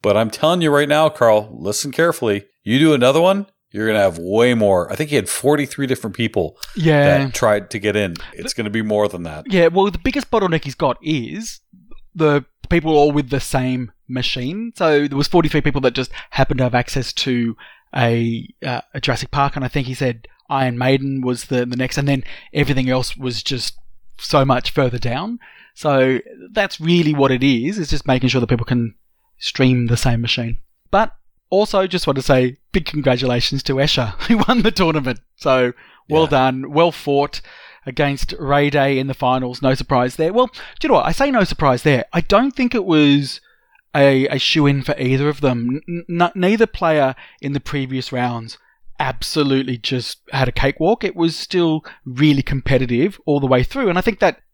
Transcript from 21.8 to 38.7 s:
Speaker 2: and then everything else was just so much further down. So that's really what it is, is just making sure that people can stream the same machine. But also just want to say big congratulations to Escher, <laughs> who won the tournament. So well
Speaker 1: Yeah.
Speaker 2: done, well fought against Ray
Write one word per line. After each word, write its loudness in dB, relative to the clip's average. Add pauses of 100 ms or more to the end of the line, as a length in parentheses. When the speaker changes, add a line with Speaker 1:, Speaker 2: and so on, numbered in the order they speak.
Speaker 2:
and 0
then 0 (280)
everything 0
else -2
was -6
just -6 (460)
so 2
much 0
further 0
down. -4 (360)
So 2 (320)
that's -4
really 4
what 2
it 0
is, 0
is -6
just 0
making 2
sure 2
that 0
people 0
can -2 (420)
stream 0
the 0
same 2
machine. -4 (320)
But 2 (380)
also 2
just -4
want 0
to -4
say 2 (160)
big 0
congratulations 0
to -2
Escher, -2
<laughs> -4
who 4 (100)
won 2
the 2
tournament. -2 (160)
So 2 (380)
well 4
Speaker 1:
Yeah. -2
Speaker 2:
done, 0
well 4
fought -2 (460)
against -2
Ray 2